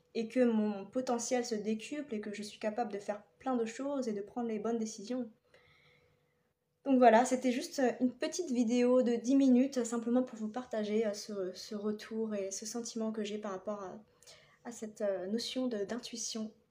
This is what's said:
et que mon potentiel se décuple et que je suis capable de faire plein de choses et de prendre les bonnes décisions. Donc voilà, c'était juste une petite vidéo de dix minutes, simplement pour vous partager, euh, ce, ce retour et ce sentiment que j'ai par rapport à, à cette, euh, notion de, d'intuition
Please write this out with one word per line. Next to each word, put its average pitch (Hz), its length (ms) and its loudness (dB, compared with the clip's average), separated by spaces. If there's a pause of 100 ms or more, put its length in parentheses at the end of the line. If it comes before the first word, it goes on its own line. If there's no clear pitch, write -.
(160)
et 226 120 -2
que 254 160 2
mon 214 420 2
potentiel 247 600 -2
se 233 100 -4
décuple 220 600 -4
et 214 60 -4
que 208 120 -8
je 208 80 -10
suis - 180 -12
capable 214 320 -4
de 202 80 -6
faire 208 220 -8 (180)
plein 262 160 -2
de 226 100 0
choses 262 420 -4
et 208 60 -2
de 202 80 -4
prendre 233 260 -6
les 214 120 -4
bonnes 226 200 -2
décisions. 220 500 -6 (1600)
Donc 269 120 6
voilà, 240 260 10
c'était 254 300 2
juste 285 280 -2 (200)
une 247 100 2
petite 320 400 -4
vidéo 247 520 4
de 240 120 2
dix 233 220 2
minutes, 254 480 6
simplement 240 360 0
pour 247 160 -4
vous 214 120 -6
partager, 220 560 -2
euh, 208 80 0
ce, 196 400 -6
ce - 220 -12
retour 214 600 -4
et 196 160 -4
ce 220 140 -10
sentiment 220 480 -6
que 220 100 -4
j'ai 202 140 -6
par 208 140 -8
rapport 208 300 -8
à, 190 160 -12 (680)
à 240 80 -12
cette, 214 260 -12
euh, 190 280 -2
notion 240 400 -2
de, 208 180 -2
d'intuition 220 680 -6 (200)